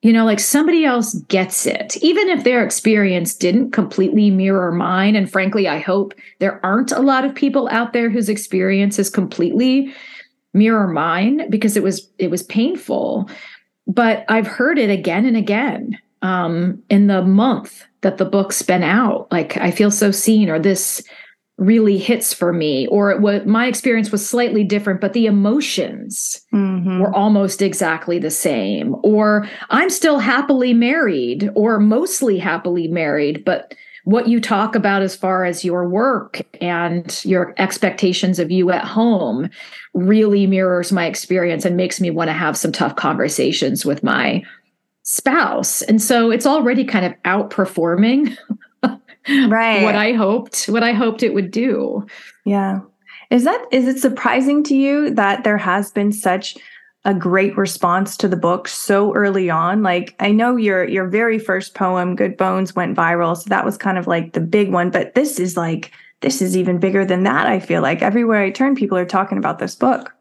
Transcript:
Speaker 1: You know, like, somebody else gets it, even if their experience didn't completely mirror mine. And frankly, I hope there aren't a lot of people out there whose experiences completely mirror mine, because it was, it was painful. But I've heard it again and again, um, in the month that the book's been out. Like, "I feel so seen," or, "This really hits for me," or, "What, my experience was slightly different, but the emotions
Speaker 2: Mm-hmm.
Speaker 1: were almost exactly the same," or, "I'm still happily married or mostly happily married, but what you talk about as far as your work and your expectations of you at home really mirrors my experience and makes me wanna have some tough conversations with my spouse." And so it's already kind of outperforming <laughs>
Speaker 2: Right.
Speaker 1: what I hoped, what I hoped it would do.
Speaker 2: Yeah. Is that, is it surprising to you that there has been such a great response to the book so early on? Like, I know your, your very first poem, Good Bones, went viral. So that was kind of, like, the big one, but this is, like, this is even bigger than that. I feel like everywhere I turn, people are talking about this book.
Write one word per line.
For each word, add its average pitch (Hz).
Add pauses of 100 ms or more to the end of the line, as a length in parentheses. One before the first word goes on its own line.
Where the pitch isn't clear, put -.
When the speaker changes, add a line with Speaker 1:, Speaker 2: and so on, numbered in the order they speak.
Speaker 1:
You 226
know, 226
like, 214
somebody 320
else 247 (160)
gets 185
it, -
even 349
if 330
their 247
experience 196
didn't 208
completely 208
mirror 190
mine. 185
And 196
frankly, 196
I 151
hope 196 (240)
there 190
aren't 226
a -
lot 269
of 269
people 269
out 240
there 233
whose 208
experiences 196
completely 254 (600)
mirror 214
mine, 175
because 214
it 196
was, 185 (100)
it 180
was 180
painful. - (580)
But 226
I've 220
heard 277
it 226
again 190
and 233
again, 214 (240)
um, 180
in 202
the 196
month 202 (160)
that -
the 190
book's 196
been 180
out. 208
Like, -
"I 180
feel 208
so 208
seen," 214
or, 160
"This 190 (560)
really 208
hits 226
for 175
me," 151
or, 202
"What, 202
my 220
experience 233
was 208
slightly 233
different, 202
but 196
the 233
emotions 208 (140)
Speaker 2:
Mm-hmm. 190
Speaker 1:
were 196
almost 202
exactly 175
the 156
same," 101
or, 208 (220)
"I'm 339
still 302
happily 254
married 208
or 220
mostly 220
happily 170
married, 151
but - (300)
what 226
you 233
talk 220
about 196
as 190
far 185
as 180
your 180
work 226 (220)
and 170
your 180
expectations 185
of 165
you 180
at 175
home 185 (420)
really 202
mirrors 185
my 175
experience 175
and 175
makes 180
me 180
wanna 160
have 156
some 147
tough -
conversations -
with 143
my 127 (600)
spouse." -
And 214
so 233
it's 226
already 262
kind 202
of 175 (120)
outperforming 202 (460)
<laughs> 254 (500)
Speaker 2:
Right. 220
Speaker 1:
what 214
I 214
hoped, 220
what 226
I 233
hoped 226
it 233
would 190
do. 214 (380)
Speaker 2:
Yeah. 196 (500)
Is 247
that, 440
is 254
it 262
surprising 262
to 294
you 277
that 208
there 208
has 196
been 208
such 202 (480)
a 196
great 190
response 190
to 202
the 180
book 175
so 202
early 196
on? 175
Like, 180
I 202
know 240
your, 196
your 190
very 220
first 190
poem, 185
Good 196
Bones, 190
went 180
viral. 170
So 170
that 190
was 202
kind 190
of, 170
like, 170
the 170
big 190
one, 175
but 170
this 294
is, 180
like, 165 (280)
this -
is 185
even 180
bigger 196
than 185
that. 247
I 196
feel 165
like 165
everywhere 220
I 190
turn, 269
people 196
are 180
talking 196
about 160
this -
book. -